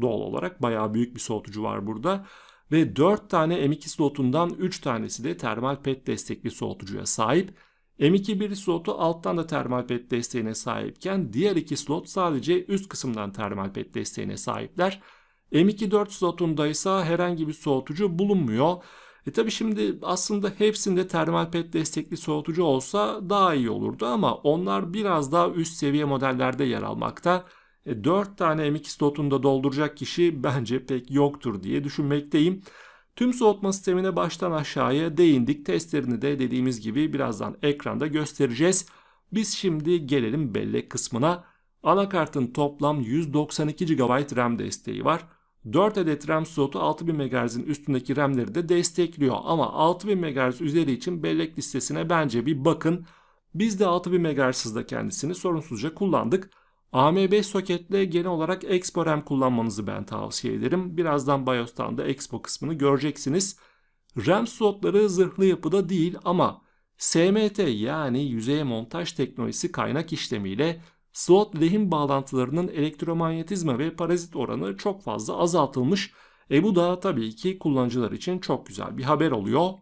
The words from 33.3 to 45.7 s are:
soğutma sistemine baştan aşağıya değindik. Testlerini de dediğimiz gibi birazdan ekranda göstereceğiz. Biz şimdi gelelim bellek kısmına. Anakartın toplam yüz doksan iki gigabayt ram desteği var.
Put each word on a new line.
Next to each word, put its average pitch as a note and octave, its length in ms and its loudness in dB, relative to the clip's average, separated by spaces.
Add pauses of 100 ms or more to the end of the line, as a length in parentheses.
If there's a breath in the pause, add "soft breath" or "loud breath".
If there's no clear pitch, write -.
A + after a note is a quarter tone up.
soğutma G3+ 400 2
sistemine F#3 440 0
baştan F3 360 -2
aşağıya D3 640 0
değindik. D3 500 6
Testlerini C#3+ 560 -2
de C#3 160 0
dediğimiz B2+ 420 0
gibi C3 320 -2
birazdan A#2+ 500 -4
ekranda C#3+ 440 -2
göstereceğiz. D3 800 2 (460 soft breath)
Biz G#3+ 220 0
şimdi E3 520 0
gelelim B2 480 0
bellek G#2+ 360 -2
kısmına. D3 540 0 (380 soft breath)
Anakartın E3+ 640 2
toplam C#3+ 540 0
yüz C#3 320 -2
doksan D3+ 360 0
iki D3+ 180 -4
gigabayt C3 500 2
ram A#2+ 220 0
desteği G#2 460 -6
var. D#3 200 0 (480 soft breath)